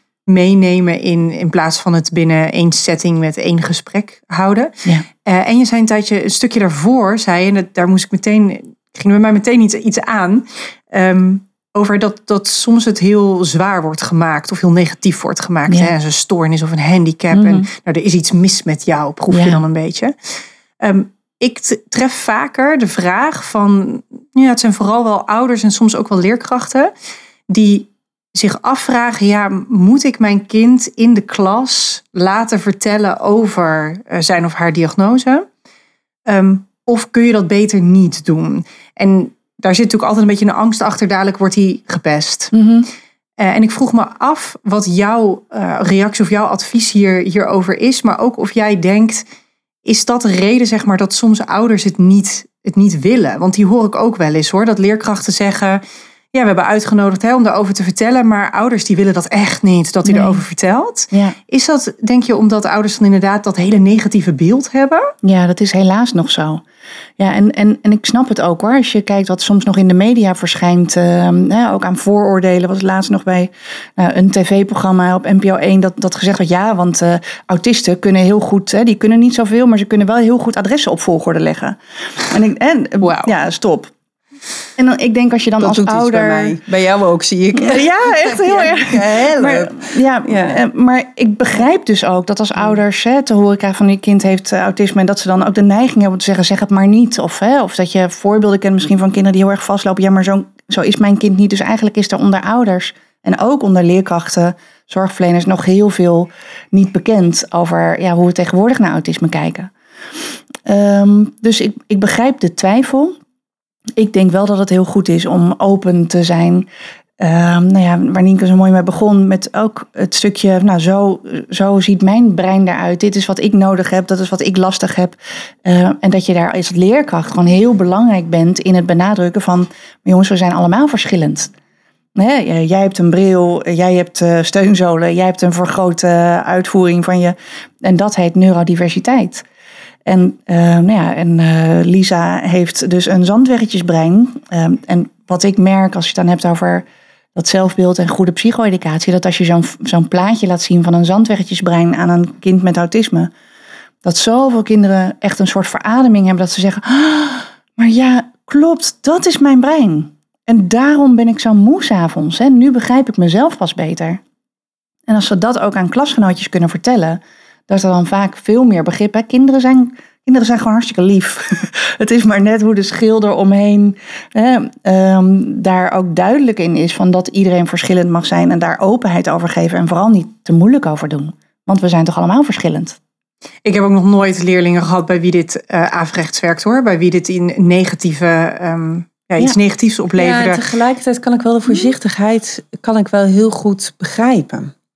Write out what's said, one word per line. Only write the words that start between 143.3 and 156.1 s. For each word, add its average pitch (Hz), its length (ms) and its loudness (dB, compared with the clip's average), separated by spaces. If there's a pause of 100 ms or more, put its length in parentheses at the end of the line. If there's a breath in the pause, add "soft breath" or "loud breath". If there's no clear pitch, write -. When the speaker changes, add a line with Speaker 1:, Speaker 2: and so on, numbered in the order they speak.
Speaker 2:
Ehm, 170 260 0 (120)
en 175 240 -2 (160)
wat 180 160 -4
ik 196 160 0
merk 190 360 2
als 170 100 -4
je - 100 -6
het - 20 -4 (100)
dan - 20 2
hebt 175 180 0
over 175 380 -2 (480 soft breath)
dat 175 160 -6
zelfbeeld 185 500 0
en 175 100 -2
goede 180 240 0
psycho-educatie, 185 800 -2
dat 180 120 0
als 180 140 -2
je 185 60 2
zo'n, 170 200 2 (180)
zo'n 165 260 0
plaatje 202 380 0
laat 175 160 -2
zien 175 200 2
van 170 120 2
een 170 100 2
zandweggetjesbrein 180 920 0
aan 170 120 -2
een 175 300 0
kind 185 240 0
met 180 140 0
autisme, 170 540 -2 (680 loud breath)
dat 175 160 -2
zoveel 240 460 0
kinderen 196 560 2
echt 196 200 -4
een 190 80 0
soort 190 220 -2
verademing 220 580 2